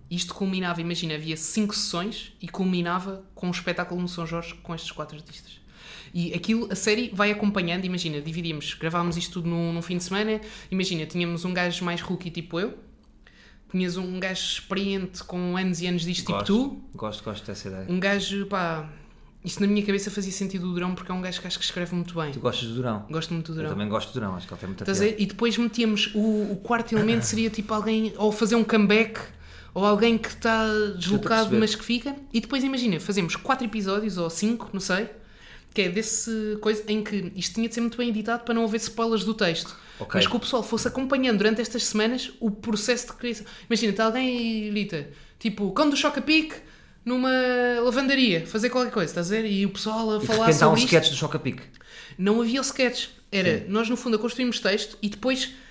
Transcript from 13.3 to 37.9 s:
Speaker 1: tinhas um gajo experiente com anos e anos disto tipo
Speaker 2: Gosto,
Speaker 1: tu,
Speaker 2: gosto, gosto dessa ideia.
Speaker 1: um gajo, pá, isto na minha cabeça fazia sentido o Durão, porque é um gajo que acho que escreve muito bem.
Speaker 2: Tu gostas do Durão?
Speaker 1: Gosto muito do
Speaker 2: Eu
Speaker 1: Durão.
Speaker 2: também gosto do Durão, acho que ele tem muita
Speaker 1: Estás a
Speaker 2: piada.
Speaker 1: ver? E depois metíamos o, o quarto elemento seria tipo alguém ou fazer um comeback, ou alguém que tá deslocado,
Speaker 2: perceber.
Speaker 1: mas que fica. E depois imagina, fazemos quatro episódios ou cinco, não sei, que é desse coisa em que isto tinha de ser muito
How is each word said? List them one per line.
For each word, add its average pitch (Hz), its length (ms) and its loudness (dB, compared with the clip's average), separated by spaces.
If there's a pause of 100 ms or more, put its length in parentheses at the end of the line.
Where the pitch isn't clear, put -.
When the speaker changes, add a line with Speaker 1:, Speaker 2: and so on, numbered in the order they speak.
Speaker 1:
tinhas 185 260 0
um 185 220 -6
gajo 185 240 -4
experiente 196 840 -4
com 180 320 -2
anos 185 260 0
e 180 40 -2
anos 180 160 0
disto 175 240 -2
tipo 180 120 -2
Speaker 2:
Gosto, 101 80 -2
Speaker 1:
tu, 247 380 0 (140)
Speaker 2:
gosto, 107 260 -8
gosto 104 220 -8
dessa 101 220 -10
ideia. 95 220 -8
Speaker 1:
um 185 100 0
gajo, 196 460 0
pá, 165 420 -4 (560)
isto - 160 -6
na 202 80 4
minha 202 180 2
cabeça 196 240 0
fazia 190 220 -4
sentido 190 360 -4
o 180 60 -2
Durão, 180 200 -2
porque - 180 -8
é - 20 -2
um 185 80 -2
gajo 180 180 -6
que - 60 -10
acho 175 120 -6
que - 60 -4
escreve 175 300 -4
muito 175 200 -2
bem. 156 180 -2
Speaker 2:
Tu 135 80 -8
gostas 117 280 -2
do 113 60 -6
Durão? 117 340 -2
Speaker 1:
Gosto 160 240 -4
muito 165 140 -2
do 160 60 -8
Speaker 2:
Eu 160 40 -6
Speaker 1:
Durão. 156 140 -4
Speaker 2:
também 104 180 -2
gosto 107 200 0
do - 60 -14
Durão, 104 220 -4
acho 87 100 -10
que - 60 -14
ele 90 80 -10
tem 95 80 -8
muita 95 160 -8
Speaker 1:
Estás 190 140 0
a 196 60 2
Speaker 2:
piada. 214 120 2
Speaker 1:
ver? 214 60 -2
E 196 40 4
depois 233 300 0
metíamos 226 580 2
o, 214 380 2
o 196 100 -2
quarto 233 320 0
elemento 226 300 4
seria 226 240 2
tipo 214 240 -4
alguém 220 440 0
ou 208 160 2
fazer 220 240 4
um 226 80 6
comeback, 220 560 4 (520)
ou 190 140 2
alguém 214 320 6
que - 180 -4
tá 226 300 2 (320)
deslocado, 202 520 4
Speaker 2:
perceber. 214 100 6
Speaker 1:
mas 214 160 4
que - 80 -12
fica. 247 320 -2 (160)
E 226 80 2
depois 262 240 0
imagina, 247 340 2
fazemos 185 380 0
quatro 254 280 0
episódios 202 540 -2
ou 170 100 0
cinco, 220 440 0
não 196 80 -4
sei, 190 280 0 (640)
que 214 100 2
é 185 60 2
desse 214 720 -2
coisa 214 280 0
em 214 160 0
que 190 320 -4
isto - 180 -4
tinha 226 140 0
de 226 60 -6
ser 233 60 -2
muito 233 160 0